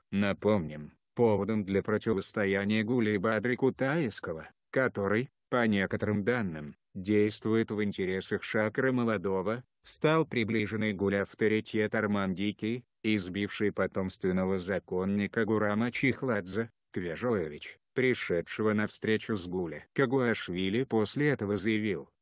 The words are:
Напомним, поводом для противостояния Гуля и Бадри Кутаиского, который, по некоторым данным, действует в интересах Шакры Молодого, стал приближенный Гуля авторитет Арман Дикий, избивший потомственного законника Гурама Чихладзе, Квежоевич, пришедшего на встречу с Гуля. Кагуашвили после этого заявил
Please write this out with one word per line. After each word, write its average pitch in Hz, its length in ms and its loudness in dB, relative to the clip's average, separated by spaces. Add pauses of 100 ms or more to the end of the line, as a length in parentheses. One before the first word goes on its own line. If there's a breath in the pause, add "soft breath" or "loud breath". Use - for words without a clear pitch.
(120)
Напомним, 92 800 0 (240)
поводом 107 500 2
для 95 180 2
противостояния 101 1000 0
Гуля 107 320 2
и - 20 2
Бадри 110 400 0
Кутаиского, 127 880 -2 (240)
который, 113 580 0 (200)
по 120 180 2
некоторым 101 560 0
данным, 90 540 -2 (160)
действует 107 800 2
в 107 120 -2
интересах 95 580 -2
Шакры 117 520 0
Молодого, 104 720 0 (180)
стал 156 420 2
приближенный 107 680 -2
Гуля 98 300 2
авторитет 107 720 0
Арман 104 420 0
Дикий, 107 500 -4 (180)
избивший 101 680 0
потомственного 95 840 0
законника 95 840 -2
Гурама 107 480 0
Чихладзе, 113 800 -2 (240)
Квежоевич, 87 840 -4 (160)
пришедшего 110 760 0
на 107 160 2
встречу 107 480 -2
с 87 100 -6
Гуля. 87 480 -6
Кагуашвили 117 920 0
после 117 440 0
этого 104 280 0
заявил 107 520 -2 (120)